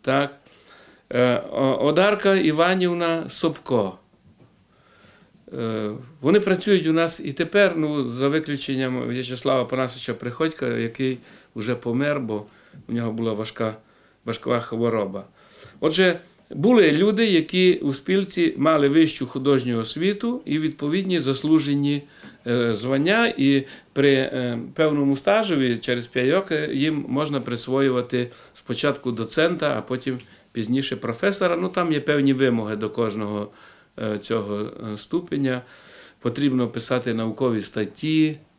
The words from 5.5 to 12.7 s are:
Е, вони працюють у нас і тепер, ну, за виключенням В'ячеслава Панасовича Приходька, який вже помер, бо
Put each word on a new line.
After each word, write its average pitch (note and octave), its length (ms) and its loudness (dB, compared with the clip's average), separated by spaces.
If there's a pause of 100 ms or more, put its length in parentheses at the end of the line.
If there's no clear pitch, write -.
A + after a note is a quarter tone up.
Е, A2 320 -4 (300)
вони F3 200 4
працюють F#3+ 460 2
у D#3+ 60 2
нас E3 280 0
і C#3+ 120 -6
тепер, F3+ 440 2
ну, D3+ 300 0
за B2 220 0
виключенням C3+ 800 -2
В'ячеслава B2+ 560 -2
Панасовича B2+ 500 -4
Приходька, C3+ 520 -4
який A#2+ 520 -4 (360)
вже A#2 200 -4
помер, C3 460 -2
бо G#2+ 260 -6 (420)